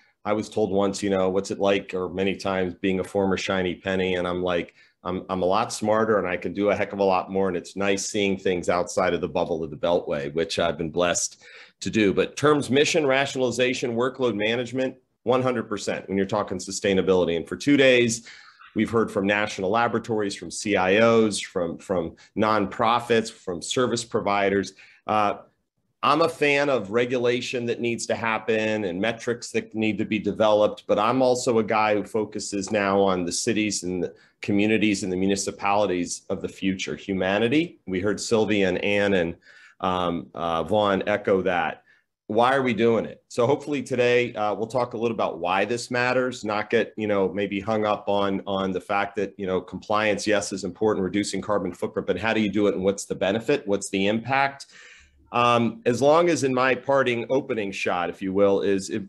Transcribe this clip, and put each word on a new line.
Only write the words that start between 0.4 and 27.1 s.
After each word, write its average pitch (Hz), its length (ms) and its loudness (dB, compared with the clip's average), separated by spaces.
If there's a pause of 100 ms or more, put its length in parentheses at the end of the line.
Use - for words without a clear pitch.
told 107 220 -2
once, 98 320 0
you 101 80 0
know, 92 200 2
"What's 95 200 -2
it 107 80 -8
like?" 98 360 0
or 92 160 -4
many 95 260 -2
times, 92 380 -2
"being 92 260 -2
a 90 40 -2
former 98 340 0
shiny 92 360 -2
penny?" 92 420 -2
And 90 120 -2
I'm 90 140 -4
like, 87 320 -2 (280)
"I'm, 92 280 -6
I'm 92 100 -2
a 90 60 0
lot 107 260 0
smarter 107 460 2
and 92 100 -2
I 90 80 -2
can 87 160 -6
do 101 160 0
a 98 80 4
heck 101 160 -2
of 101 60 -8
a 98 60 2
lot 92 260 2
more. 95 180 0
And 90 80 -2
it's - 180 -10
nice 98 300 -2
seeing 98 320 0
things 90 320 -2
outside 87 460 0
of 80 80 -2
the 87 80 -2
bubble 82 340 -2
of 76 60 -8
the 73 80 -14
Beltway," 85 560 -2
which 80 240 -4
I've 82 180 0
been 82 140 -6
blessed 87 520 -2 (380)
to - 80 -6
do. 98 240 2
But 90 240 -2
terms, 143 320 2
mission, 147 380 2
rationalization, 127 920 0
workload 123 380 0
management, 120 600 -2 (280)
one 127 200 2
hundred 120 280 -2
percent 98 360 -6
when 95 120 -2
you're 98 80 2
talking 101 320 -4
sustainability. 92 800 0
And 80 100 -8
for - 80 -8
two 143 220 2
days, 120 500 4 (460)
we've 104 160 0
heard 113 200 0
from 98 160 -2
national 104 440 0
laboratories, 110 640 -2
from 85 140 -14
C - 260 -2
I 95 240 4
Os, 113 400 4
from, 85 380 -6
from 85 360 -4 (220)
nonprofits, 110 960 2
from 85 300 -10
service 120 420 -2
providers. 98 720 0 (320)
Uh, 104 320 2 (640)
I'm 151 200 4
a 165 80 2
fan 143 400 2
of 104 220 0
regulation 123 760 0